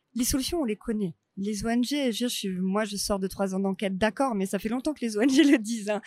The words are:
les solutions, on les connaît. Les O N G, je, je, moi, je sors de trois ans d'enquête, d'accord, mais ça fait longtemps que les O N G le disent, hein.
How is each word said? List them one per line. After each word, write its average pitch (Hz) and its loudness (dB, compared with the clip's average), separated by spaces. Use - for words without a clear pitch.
les 240 -2
solutions, 285 -2
on 285 0
les 214 -2
connaît. 214 -4
Les 196 -4
O - 0
N 240 2
G, 269 0
je, 226 -2
je, 208 -6
moi, 190 0
je 202 -6
sors 196 -2
de 190 -2
trois 190 -4
ans 190 -2
d'enquête, 190 -2
d'accord, 220 0
mais 196 0
ça 196 -4
fait 214 -4
longtemps 262 -2
que - -14
les 220 -2
O - 0
N 277 6
G 277 8
le 285 8
disent, 214 -2
hein. 202 0